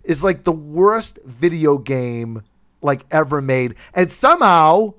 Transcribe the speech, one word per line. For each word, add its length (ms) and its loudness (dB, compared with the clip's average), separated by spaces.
is, 180 -4
like, 220 -2
the 80 0
worst 720 -2
video 540 0
game, 680 -8
like, 280 -4
ever 320 -2
made. 340 -2
And 180 0
somehow 880 4